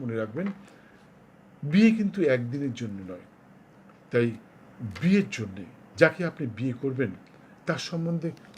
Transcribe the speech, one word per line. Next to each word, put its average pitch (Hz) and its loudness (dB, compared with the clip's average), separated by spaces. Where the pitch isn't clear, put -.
মনে 117 -4
রাখবেন, 120 -4
বিয়ে 190 6
কিন্তু 202 0
একদিনের 123 -2
জন্য 101 -6
নয়, 87 -14
তাই 120 4
বিয়ের 196 4
জন্যে 98 -8
যাকে 160 6
আপনি 156 -8
বিয়ে 123 -4
করবেন 127 -2
তার 165 -2
সম্বন্ধে 165 -4